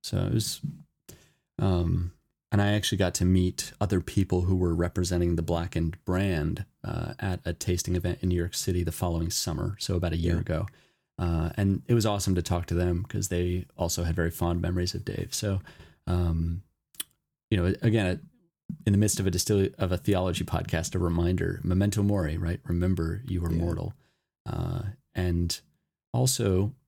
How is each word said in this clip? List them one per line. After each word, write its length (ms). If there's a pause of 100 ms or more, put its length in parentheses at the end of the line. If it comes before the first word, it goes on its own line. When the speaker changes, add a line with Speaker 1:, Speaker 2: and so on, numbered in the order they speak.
Speaker 1:
So 220
it 80
was, 280 (960)
um, 540 (400)
and 100
I 120
actually 240
got 180
to 100
meet 540
other 220
people 400
who 140
were 180
representing 640
the 80
Blackened 640
brand, 600 (180)
uh, 360
at 260
a 80
tasting 420
event 260
in 80
New 60
York 200
City 280
the 80
following 380
summer, 500
so 160
about 180
a 40
year 180
Speaker 2:
Yeah. 60
Speaker 1:
ago. 260 (500)
Uh, 400
and 300
it 60
was 120
awesome 300
to 60
talk 260
to 60
them 300
'cause 240
they 380 (120)
also 260
had 120
very 160
fond 300
memories 340
of 80
Dave. 300
So, 280 (460)
um, 560 (880)
you 60
know, 240
again, 460 (580)
in 80
the 60
midst 200
of 80
a 40
distil-, 360 (100)
of 140
a 60
theology 480
podcast, 500
a 40
reminder, 640
"Memento 380
mori," 360
right? 260
"Remember 640
you 180
are 60
Speaker 2:
Yeah. 80
Speaker 1:
mortal." 340 (520)
Uh, 380 (300)
and 460 (540)
also 600 (140)